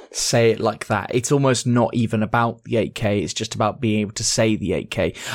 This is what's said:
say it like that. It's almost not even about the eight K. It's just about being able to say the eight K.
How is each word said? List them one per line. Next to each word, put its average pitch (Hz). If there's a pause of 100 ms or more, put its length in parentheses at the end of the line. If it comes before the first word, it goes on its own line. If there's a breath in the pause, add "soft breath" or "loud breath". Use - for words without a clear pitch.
(120)
say 117
it 107
like 107
that. 101
It's 120
almost 135
not 120
even 113
about 117
the 117
eight 101
K. 104
It's 78
just -
about 107
being 107
able 104
to -
say 113
the 98
eight 71
K. 87 (200 loud breath)